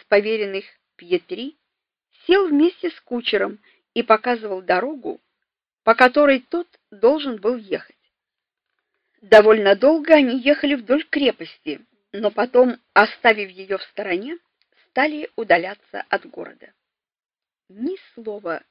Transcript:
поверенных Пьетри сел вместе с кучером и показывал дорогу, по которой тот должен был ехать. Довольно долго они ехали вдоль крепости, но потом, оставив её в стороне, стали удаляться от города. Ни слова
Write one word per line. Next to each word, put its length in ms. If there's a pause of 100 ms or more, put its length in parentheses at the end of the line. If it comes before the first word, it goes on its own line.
поверенных 600 (300)
Пьетри 600 (680)
сел 220
вместе 420
с 120
кучером 580 (340)
и 100
показывал 580
дорогу, 580 (640)
по 120
которой 440
тот 280 (240)
должен 460
был 200
ехать. 380 (1300)
Довольно 540
долго 380
они 260
ехали 360
вдоль 280
крепости, 840 (260)
но 200
потом, 480 (140)
оставив 560
её 280
в 60
стороне, 540 (520)
стали 460
удаляться 720
от 180
города. 440 (960)
Ни 300 (160)
слова 580